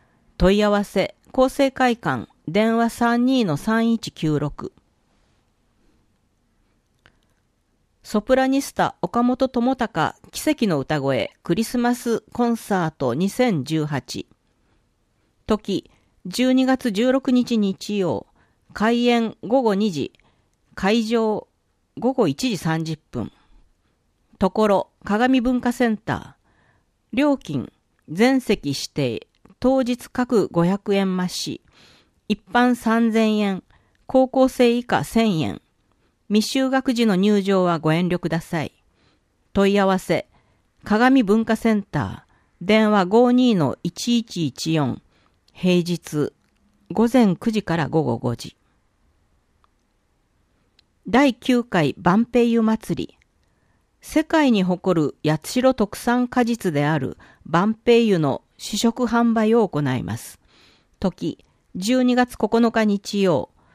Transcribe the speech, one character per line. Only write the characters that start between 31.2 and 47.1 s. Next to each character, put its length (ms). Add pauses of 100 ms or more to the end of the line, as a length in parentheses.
し、 320 (720)
一 100 (140)
般 220
三 360
千 280
円、 220 (440)
高 240
校 180
生 300
以 80
下 180
千 380
円。 200 (680)
未 300
就 100
学 240
児 120
の 120
入 240
場 240
は 140
ご 120
遠 160
慮 120
く 100
だ 100
さ 240
い。 80 (800)
問 220
い 40
合 80
わ 140
せ、 300 (560)
鏡 380
文 200
化 140
セ 160
ン 100
タ 420 (360)
ー、 40
電 240
話 180
五 260
二 200
の 300
一 360
一 280
一 240
四、 300 (500)
平 320
日、 480 (580)
午 220